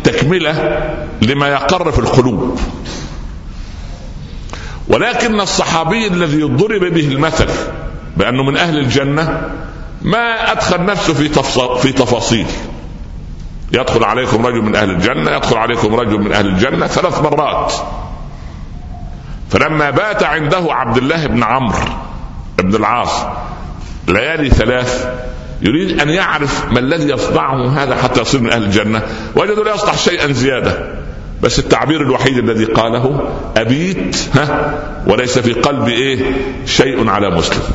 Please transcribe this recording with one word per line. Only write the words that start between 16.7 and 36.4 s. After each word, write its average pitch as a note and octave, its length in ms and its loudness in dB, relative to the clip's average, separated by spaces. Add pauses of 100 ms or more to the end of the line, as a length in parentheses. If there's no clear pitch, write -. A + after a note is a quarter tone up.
ثلاث D3+ 360 0
مرات. D3 500 0 (1800)
فلما D3 400 2
بات G3 320 0
عنده D#3+ 460 2
عبد A#2+ 280 0
الله D3 300 2
بن A2+ 160 2
عمرو C3+ 360 2 (800)
بن F#2 160 2
العاص G#2+ 480 0 (840)
ليالي C3+ 420 2
ثلاث B2 580 2 (540)
يريد D#3+ 380 2
أن D3 80 2
يعرف D#3 640 0
ما A#2+ 60 4
الذي C#3+ 320 2
يصنعه C3+ 580 0
هذا C3+ 280 2
حتى B2 240 2
يصير B2+ 200 2
من A2+ 100 2
أهل A2+ 140 2
الجنة، G#2+ 380 2 (340)
وجدوا G#3 280 2
لا G#3+ 100 2
يصنع G3+ 220 0
شيئا D3+ 360 2
زيادة، A#2+ 640 0 (480)
بس - 160 2
التعبير C#3 420 2
الوحيد C3 380 2
الذي A2 260 2
قاله: A#2 560 2 (360)
"أبيت، D3 600 0 (180)
ها، - 400 2 (320)
وليس B2 320 0
في A#2 140 2
قلبي A#2+ 400 0
إيه C3 400 0 (340)